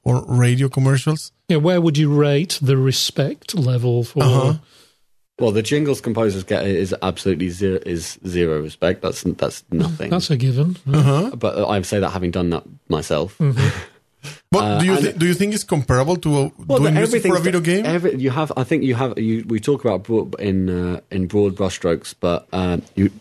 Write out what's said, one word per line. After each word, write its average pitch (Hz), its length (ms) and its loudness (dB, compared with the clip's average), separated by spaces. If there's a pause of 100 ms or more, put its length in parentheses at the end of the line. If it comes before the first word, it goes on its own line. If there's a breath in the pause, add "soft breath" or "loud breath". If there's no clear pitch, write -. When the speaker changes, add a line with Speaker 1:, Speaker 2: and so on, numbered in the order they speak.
Speaker 1:
or 123 240 0
radio 123 420 2
commercials? 139 640 0 (160)
Speaker 2:
Yeah, 170 100 4
where 175 240 4
would 165 160 2
you 147 160 4
rate 143 480 2
the 135 160 2
respect 135 760 -2
level 123 480 0
for 131 200 -2
Speaker 1:
Uh-huh. 135 300 4 (880 soft breath)
Speaker 3:
Well, 113 120 2
the 110 120 2
jingles 143 380 0
composers 107 420 -2
get 92 240 -2
is 92 340 0
absolutely 92 480 -2
zero, 92 340 -2
is 85 440 -8
zero 85 340 0
respect. 82 400 -2
That's, - 220 -6
that's - 480 -4
nothing. 160 400 -2
Speaker 2:
That's 180 180 -2
a 151 80 0
given. 135 400 0 (100)
Speaker 1:
Uh-huh. 147 480 2
Speaker 3:
But 107 320 -2
I 101 140 0
say 101 180 -2
that 92 120 0
having 90 180 -2
done 87 220 0
that 80 120 -4 (260)
myself. 78 500 -2
Speaker 2:
Mm-hmm. 135 280 2 (840 loud breath)
Speaker 1:
But 202 120 4
Speaker 3:
Uh, 208 160 0
Speaker 1:
do 160 60 2
you 190 120 4
Speaker 3:
and - 80 2
Speaker 1:
thi-, - 120 -2
do 165 80 2
you 175 80 4
think 202 220 -2
it's 208 80 -4
comparable 139 540 0
to, 156 120 -4
uh, 143 200 2 (180)
Speaker 3:
Well, 269 100 2
Speaker 1:
doing 156 160 4
Speaker 3:
the, 156 60 4
Speaker 1:
music 226 240 2
for 196 60 2
a 175 100 2
Speaker 3:
everything's 165 40 -2
Speaker 1:
video 180 180 2
game? 175 260 0
Speaker 3:
every, 170 300 0
you 131 120 0
have, 147 260 -2
I 131 80 -2
think 156 200 0
you 131 100 0
have, 120 240 -2
you, 113 300 -2
we 110 120 -2
talk 135 240 -2
about 101 200 0
broad, 104 360 -2
in, 95 300 0
uh, 90 300 -2 (100)
in 95 160 -2
broad 101 300 0
brushstrokes, 90 640 -2
but, 87 340 -2
uh, 90 240 0 (180)
you, 98 140 2 (120)